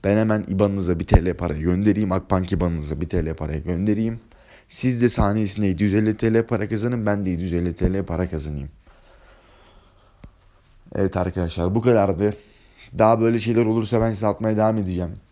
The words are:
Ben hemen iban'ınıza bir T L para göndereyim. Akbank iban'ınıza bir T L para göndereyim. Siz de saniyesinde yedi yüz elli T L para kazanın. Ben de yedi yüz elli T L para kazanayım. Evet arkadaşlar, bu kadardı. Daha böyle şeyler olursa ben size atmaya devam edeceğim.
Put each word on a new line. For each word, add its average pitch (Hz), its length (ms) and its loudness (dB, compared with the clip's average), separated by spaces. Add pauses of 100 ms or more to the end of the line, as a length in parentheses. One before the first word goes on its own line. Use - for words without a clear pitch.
Ben 101 140 2
hemen 110 300 0
iban'ınıza 95 520 0
bir 82 80 -4
T 82 180 8
L 87 80 0
para 85 200 -4
göndereyim. 92 580 0
Akbank 92 400 0
iban'ınıza 80 500 -2
bir 82 80 -6
T 85 160 -2
L 80 80 -6
para 78 240 -6
göndereyim. 104 600 -2 (480)
Siz 123 340 -2
de 120 80 4
saniyesinde 104 580 0
yedi 95 160 0
yüz 101 100 2
elli 107 240 2
T 113 160 0
L 113 120 2
para 107 240 -4
kazanın. 113 360 -4
Ben 104 200 0
de 92 40 -2
yedi 87 140 -2
yüz 87 100 -4
elli 87 220 -2
T 92 180 0
L 98 120 -2
para 87 240 -4
kazanayım. 73 400 -8 (2250)
Evet 95 220 0
arkadaşlar, 90 580 -2
bu 117 60 0
kadardı. 104 520 2 (680)
Daha 110 220 6
böyle 113 180 2
şeyler 113 260 2
olursa 110 360 0
ben 113 100 0
size 107 160 -2
atmaya 107 300 0
devam 110 200 2
edeceğim. 90 340 -2 (200)